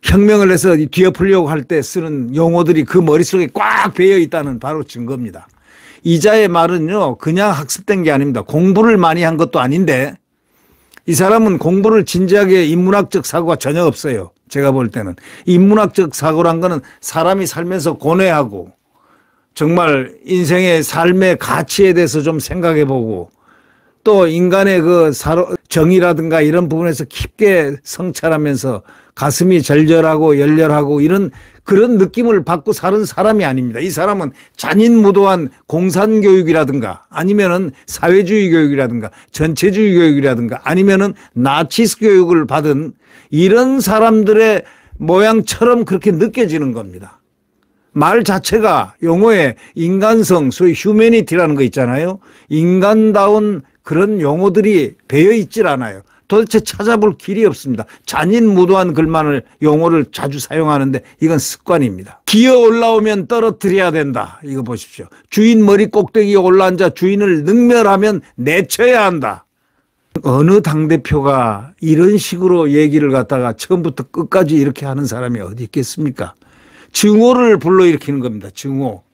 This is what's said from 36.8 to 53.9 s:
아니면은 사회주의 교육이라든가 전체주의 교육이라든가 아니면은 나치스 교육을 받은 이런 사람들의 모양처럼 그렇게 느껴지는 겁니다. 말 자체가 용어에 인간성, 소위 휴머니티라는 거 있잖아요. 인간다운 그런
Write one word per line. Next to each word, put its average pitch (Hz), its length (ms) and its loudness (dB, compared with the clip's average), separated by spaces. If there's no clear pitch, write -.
아니면은 185 600 -2
사회주의 190 640 0
교육이라든가 135 600 0
전체주의 185 640 0
교육이라든가 139 680 0
아니면은 190 520 0
나치스 147 680 -2
교육을 180 480 2
받은 147 460 -2
이런 233 500 2
사람들의 220 840 2
모양처럼 220 840 0
그렇게 190 280 -2
느껴지는 160 600 -2
겁니다. 98 480 -14
말 180 300 0
자체가 185 800 -2
용어에 170 540 2
인간성, 185 800 0
소위 175 220 2
휴머니티라는 202 840 2
거 139 60 0
있잖아요. 135 580 -2
인간다운 202 1120 2
그런 196 380 -2